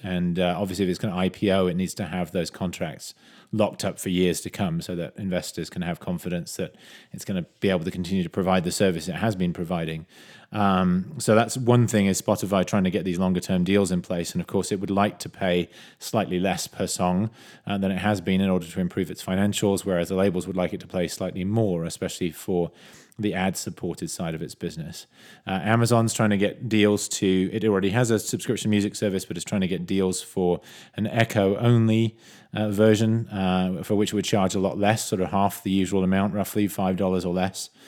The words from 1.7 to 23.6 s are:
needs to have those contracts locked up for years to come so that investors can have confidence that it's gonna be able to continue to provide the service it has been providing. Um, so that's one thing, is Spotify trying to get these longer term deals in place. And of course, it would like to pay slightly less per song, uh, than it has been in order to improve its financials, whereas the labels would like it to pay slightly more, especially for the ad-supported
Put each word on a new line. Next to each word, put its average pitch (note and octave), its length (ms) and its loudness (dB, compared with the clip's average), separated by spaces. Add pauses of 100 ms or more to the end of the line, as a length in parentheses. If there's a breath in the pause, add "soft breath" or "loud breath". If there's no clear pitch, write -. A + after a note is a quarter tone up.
needs F2+ 180 -2
to G#2 100 -6
have F2 280 -6
those F2 180 -2
contracts - 640 -8 (380 loud breath)
locked G#2+ 320 0
up F#2+ 160 -6
for - 80 -6
years F2+ 320 2
to E2+ 100 -10
come E2+ 300 -2
so F2 160 -6
that E2 200 -8
investors F2+ 540 -4
can F2+ 120 -8
have E2+ 180 -6
confidence F2 560 -6
that - 180 -8 (380 loud breath)
it's - 120 -14
gonna F#2 220 -4 (140)
be G2+ 100 2
able F2+ 140 2
to F#2 80 -4
continue F#2 320 -2
to - 60 -6
provide F#2 340 2
the F2 80 -2
service E2+ 340 2
it F2+ 80 -4
has G2 220 0
been F2+ 160 0
providing. E2 540 -4 (440 loud breath)
Um, F#2 680 2
so A2+ 180 4
that's A#2 200 2
one A#2+ 300 4
thing, G2+ 200 2
is F#2+ 140 2
Spotify G2 440 0
trying G2 200 2
to F#2 60 2
get F2 140 0
these F2+ 140 -2
longer F#2 220 0
term F2+ 220 0
deals F#2+ 300 4
in F2+ 100 0
place. F2 300 -6
And F2 80 -4
of E2 80 -8
course, F#2+ 240 -2
it G2 80 -2
would G2 100 -4
like G2 300 0
to - 80 -10
pay F2+ 400 0 (320 loud breath)
slightly F#2 400 -2
less F#2 260 -2
per - 220 -6
song, F#2 420 0 (340 loud breath)
uh, G2+ 140 -4
than G2 140 0
it F#2 60 -4
has G2+ 220 0
been F#2 200 0
in G2 80 2
order F#2 180 0
to F2 140 -6
improve F2+ 300 -4
its - 120 -12
financials, G2 640 0
whereas F2 240 0
the F#2+ 60 -4
labels F#2 320 2
would F#2 100 -6
like F2+ 160 0
it F#2+ 80 -8
to - 60 -16
pay F2+ 200 -2
slightly F#2 380 -6
more, G2 400 0
especially E2+ 460 -6
for F2 400 -2 (460 loud breath)
the G#2 180 -2
ad-supported F2+ 760 -4